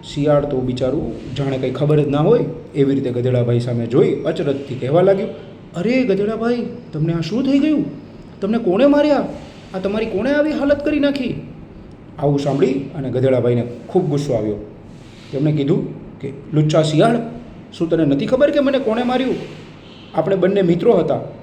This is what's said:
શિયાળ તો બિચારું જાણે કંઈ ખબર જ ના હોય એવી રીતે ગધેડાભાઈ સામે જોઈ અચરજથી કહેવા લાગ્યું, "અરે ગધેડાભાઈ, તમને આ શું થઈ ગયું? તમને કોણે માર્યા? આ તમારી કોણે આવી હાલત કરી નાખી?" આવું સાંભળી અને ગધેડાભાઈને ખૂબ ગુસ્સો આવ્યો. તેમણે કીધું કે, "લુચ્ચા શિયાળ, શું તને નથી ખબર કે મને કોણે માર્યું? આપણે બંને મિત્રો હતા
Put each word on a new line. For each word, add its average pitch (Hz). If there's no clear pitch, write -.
શિયાળ 143
તો 131
બિચારું 127
જાણે 135
કંઈ 131
ખબર 147
જ 131
ના 139
હોય 190
એવી 135
રીતે 127
ગધેડાભાઈ 120
સામે 117
જોઈ 139
અચરજથી 147
કહેવા 135
લાગ્યું, 196
"અરે 233
ગધેડાભાઈ, 220
તમને 156
આ 170
શું 208
થઈ 277
ગયું? 302
તમને 202
કોણે 196
માર્યા? 285
આ 190
તમારી 202
કોણે 214
આવી 294
હાલત 285
કરી 302
નાખી?" 277
આવું 143
સાંભળી 143
અને 135
ગધેડાભાઈને 123
ખૂબ 165
ગુસ્સો 143
આવ્યો. 107
તેમણે 151
કીધું -
કે, 139
"લુચ્ચા 156
શિયાળ, 196
શું 165
તને 160
નથી 139
ખબર 262
કે 294
મને 269
કોણે 226
માર્યું? 247
આપણે 185
બંને 190
મિત્રો 175
હતા 156